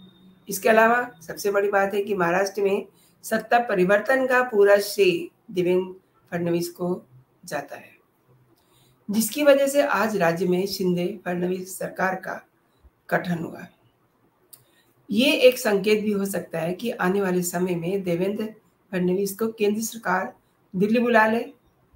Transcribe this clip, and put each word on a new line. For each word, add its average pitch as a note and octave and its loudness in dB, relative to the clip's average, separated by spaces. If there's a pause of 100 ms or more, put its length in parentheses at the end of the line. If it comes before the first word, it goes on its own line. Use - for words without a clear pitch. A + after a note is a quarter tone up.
(480)
इसके G#3 -4
अलावा A3+ 4
सबसे - -6
बड़ी G3+ 0
बात G3 2
है G3+ -2
कि A3 -4
महाराष्ट्र F#3 0
में G3 0 (360)
सत्ता A3 0
परिवर्तन G#3+ 2
का B3 2
पूरा G3+ 6
श्रेय F#3+ 0 (160)
देवेंद्र F3+ -2 (300)
फडणवीस E3+ -2
को F3+ -6 (420)
जाता D3 -10
है, - -20 (1120)
जिसकी A3+ -2
वजह C#4 6
से C#4+ 2
आज G#3+ 0
राज्य E3+ 2
में F3+ 0
शिंदे F3+ -2
फडणवीस F3+ -6
सरकार F#3 -4
का - -12 (640)
गठन F3 -2
हुआ। - -12 (1400)
ये B3+ 2
एक B3+ 6
संकेत G3+ 0
भी G#3+ -2
हो G3 -2
सकता F3 -6
है E3 -4
कि A#3 -8
आने F#3+ -2
वाले F#3 0
समय F3 -4
में F3+ -4
देवेंद्र G3 -4 (380)
फडणवीस F#3 -2
को A3+ -4
केंद्र G#3 -2
सरकार A3 -6 (400)
दिल्ली G#3+ 2
बुला A3+ 4
ले A#3 -2 (440)